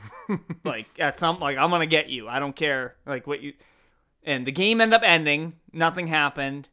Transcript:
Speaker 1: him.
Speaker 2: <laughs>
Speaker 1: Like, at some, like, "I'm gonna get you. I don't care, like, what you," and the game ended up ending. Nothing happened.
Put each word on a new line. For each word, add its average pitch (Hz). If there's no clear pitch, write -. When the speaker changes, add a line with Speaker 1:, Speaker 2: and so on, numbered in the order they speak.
Speaker 1:
him. 208
Speaker 2:
<laughs> 165
Speaker 1:
Like, 117
at 147
some, 175
like, 139
"I'm 151
gonna 170
get 156
you. 120
I 127
don't 139
care, 135
like, 135
what 143
you," 143
and 131
the 135
game 208
ended 220
up 226
ending. 160
Nothing 165
happened. 143